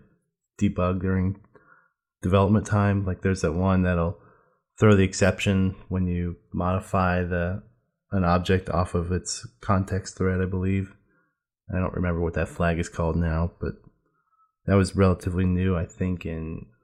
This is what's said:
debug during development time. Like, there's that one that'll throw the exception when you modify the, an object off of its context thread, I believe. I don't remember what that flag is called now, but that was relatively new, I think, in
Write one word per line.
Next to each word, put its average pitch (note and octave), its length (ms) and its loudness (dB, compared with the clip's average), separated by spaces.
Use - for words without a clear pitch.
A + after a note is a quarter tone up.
debug F#2 400 0
during F#2 400 0
development G2 440 4
time. G2+ 380 0
Like, F#2 180 -6
there's F#2+ 200 -2
that E2 100 0
one F#2 300 2
that'll F2 360 0
throw G#2+ 160 8
the F#2+ 80 6
exception F#2+ 720 2
when F#2 200 -2
you F2 280 -4
modify F2+ 680 0
the, F2 400 -2
an F#2+ 140 0
object F2+ 460 2
off F2 240 -2
of F2 180 -2
its - 340 -6
context F#2+ 560 -2
thread, F#2 240 0
I F#2 60 -2
believe. F#2+ 460 -2
I F2+ 60 -2
don't F#2 160 -2
remember F2 260 -2
what E2 140 -2
that D#2+ 140 -2
flag E2+ 320 0
is E2+ 80 -6
called E2 280 -2
now, E2 440 0
but - 140 -6
that F#2+ 80 2
was F#2+ 220 2
relatively F#2 480 2
new, F#2 320 2
I E2 80 -2
think, F#2 420 -6
in D#2+ 400 -8